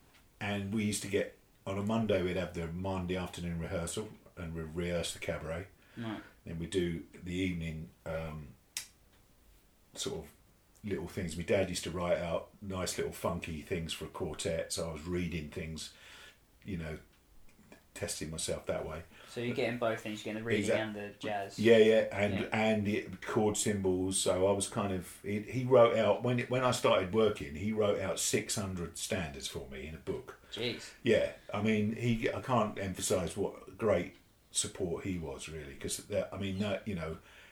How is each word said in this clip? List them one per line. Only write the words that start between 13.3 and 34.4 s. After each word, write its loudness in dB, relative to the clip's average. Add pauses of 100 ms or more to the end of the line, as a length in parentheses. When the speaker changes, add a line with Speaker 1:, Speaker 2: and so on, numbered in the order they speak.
Speaker 1:
things -4
for -8
a -12
quartet, -4
so -4
I -6
was -10
reading -2
things, -8 (720)
you -6
know, -6 (960)
testing -6
myself -4
that -2
way. -8 (280)
Speaker 2:
So -6
you're -2
getting 0
both 0
things, -8
you're -4
getting -6
the -6
reading 2
Speaker 1:
Exact- 2
Speaker 2:
and -4
the -8 (100)
jazz. -4
Speaker 1:
Yeah, 12
yeah, 10
and, 2
Speaker 2:
Yeah. 0
Speaker 1:
and 4
the 0 (200)
chord 2
symbols. 2
So 4
I 6
was 0
kind -2
of, -6 (100)
he, -2
he -2
wrote 10
out, 4
when, 2 (100)
when 2
I 4
started 4
working, 2
he -2
wrote 4
out -2
six 0
hundred -4
standards -4
for -8
me -10
in -10
a -14
book. -8 (160)
Speaker 2:
Jeez. -6 (140)
Speaker 1:
Yeah, 4 (220)
I -2
mean, 2
he, 0
I -4
can't 2
emphasise -2
what -6
great 2 (360)